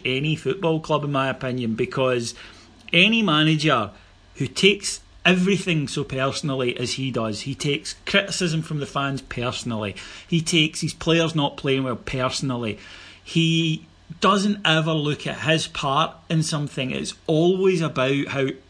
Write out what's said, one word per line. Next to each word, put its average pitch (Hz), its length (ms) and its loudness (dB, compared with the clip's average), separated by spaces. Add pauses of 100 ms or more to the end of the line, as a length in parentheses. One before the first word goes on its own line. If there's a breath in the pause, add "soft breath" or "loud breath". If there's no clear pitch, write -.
any 139 300 0
football 160 440 -2
club, 151 240 -2
in 147 80 -4
my 135 180 0
opinion, 127 440 -4
because 123 600 0 (580 loud breath)
any 214 300 4
manager 151 640 2 (460 loud breath)
who 139 100 -4
takes - 560 2 (220)
everything 180 640 2
so 147 160 -4
personally 131 720 -2
as 123 160 -4
he 135 160 -4
does, 113 320 -4
he 139 140 -6
takes - 400 -4 (100)
criticism 180 560 0
from 156 180 -6
the 139 60 -4
fans 139 380 -4
personally, 117 720 -6 (320 loud breath)
he 170 120 2
takes 156 420 0
his 156 120 -4
players 165 400 2
not 143 240 0
playing 135 260 0
well 127 120 -2
personally, 123 800 -4 (460 loud breath)
he 165 600 2 (380)
doesn't 208 420 4
ever 160 280 2
look 147 340 -2
at - 140 -6
his 156 260 2
part 147 500 -2 (140)
in 160 140 2
something. 147 480 -4
It's 139 240 -6 (100)
always 180 560 4
about 139 460 0
how 135 220 0 (200)